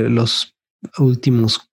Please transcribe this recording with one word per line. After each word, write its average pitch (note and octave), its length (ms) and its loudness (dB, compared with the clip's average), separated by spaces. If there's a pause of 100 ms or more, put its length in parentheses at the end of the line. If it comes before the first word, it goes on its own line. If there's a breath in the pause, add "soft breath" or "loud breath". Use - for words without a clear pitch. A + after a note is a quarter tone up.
los A#2 460 -2 (440)
últimos B2 600 2 (140)